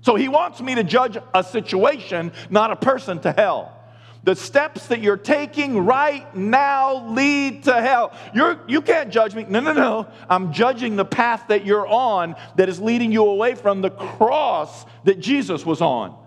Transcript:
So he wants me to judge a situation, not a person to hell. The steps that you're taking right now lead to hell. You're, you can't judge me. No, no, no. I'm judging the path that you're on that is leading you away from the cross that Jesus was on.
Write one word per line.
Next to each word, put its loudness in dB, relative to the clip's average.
So 4
he 2
wants 0
me -4
to 0
judge 0
a 4
situation, -2
not 2
a -4
person -4
to -2
hell. -2
The 2
steps -4
that -4
you're 2
taking -2
right 0
now 0
lead 0
to 2
hell. 2
You're, 2
you 0
can't 0
judge 0
me. -10
No, 0
no, 0
no. 0
I'm 0
judging 0
the 0
path -2
that 2
you're 0
on 0
that 4
is -8
leading 0
you 4
away 0
from 0
the 0
cross -2
that 4
Jesus -2
was 0
on. -2